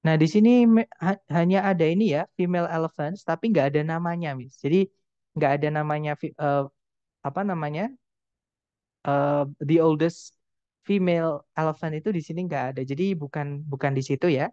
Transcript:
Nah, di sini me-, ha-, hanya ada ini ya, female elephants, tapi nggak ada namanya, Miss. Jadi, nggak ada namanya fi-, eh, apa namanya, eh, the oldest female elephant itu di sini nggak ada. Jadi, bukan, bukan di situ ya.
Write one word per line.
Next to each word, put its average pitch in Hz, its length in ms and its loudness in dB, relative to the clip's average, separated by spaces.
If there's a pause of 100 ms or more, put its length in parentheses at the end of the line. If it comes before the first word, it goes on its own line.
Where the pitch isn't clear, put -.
Nah, 160 120 4
di 156 80 6
sini 233 400 6
me-, 226 220 4 (100)
ha-, 190 240 -2 (140)
hanya 180 220 2 (120)
ada 165 140 2
ini 180 200 2 (120)
ya, 160 60 -2 (160)
female 175 380 0
elephants, 160 460 -4
tapi 165 300 -4
nggak 143 220 4
ada 151 100 2
namanya, 170 440 -4 (100)
Miss. 127 260 -16
Jadi, 185 240 2 (480)
nggak 147 240 0
ada 151 80 0 (100)
namanya 151 420 -4
fi-, - 140 -8
eh, 143 300 -2 (640)
apa 156 160 -6
namanya, 160 380 -4 (1200)
eh, 143 380 0 (240)
the 165 100 4
oldest 160 560 0 (480)
female 170 720 0
elephant 156 400 -4
itu 156 160 -4
di 180 160 -2
sini 165 140 -8 (100)
nggak 139 140 -4 (100)
ada. 135 80 -6
Jadi, 156 320 -2
bukan, 143 480 -8
bukan 139 320 -4
di 135 80 0
situ 135 240 -2
ya. 151 260 0